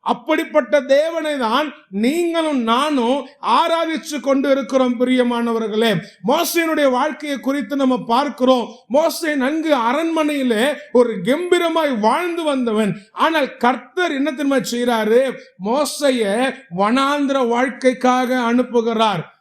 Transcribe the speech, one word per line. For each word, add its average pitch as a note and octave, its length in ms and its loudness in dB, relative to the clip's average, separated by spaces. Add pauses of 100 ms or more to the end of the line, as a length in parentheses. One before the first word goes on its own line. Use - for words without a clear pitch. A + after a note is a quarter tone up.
அப்படிப்பட்ட D4 800 0
தேவனை D4+ 580 0
தான் B3+ 340 0 (180)
நீங்களும் D#4 680 0
நானும் C4 680 0 (140)
ஆராதிச்சு D#4 800 0
கொண்டு C#4 300 0
இருக்கிறோம், B3+ 500 0
பிரியமானவர்களே. A#3 960 0 (300)
மோசேயினுடைய D#4 640 2
வாழ்க்கையை C#4 480 -2
குறித்து C#4 380 -4
நம்ம B3+ 300 0
பார்க்கிறோம். B3+ 640 2 (200)
மோசே D4+ 460 0
நன்கு D4 420 0
அரண்மனையிலே C#4 1000 0 (160)
ஒரு A3+ 320 2
கம்பீரமாய் E4 760 0
வாழ்ந்து E4 440 0
வந்தவன். A#3 580 -2 (120)
ஆனால் D4+ 440 0
கர்த்தர் D4+ 560 -2
என்ன C#4 180 -2
தெரியுமா C#4 260 -2
செய்றாரு? A#3+ 760 0 (320)
மோசேயை B3+ 920 0 (220)
வனாந்திர C4+ 720 0
வாழ்க்கைக்காக B3+ 840 0
அனுப்புகிறார். A3+ 840 0 (200)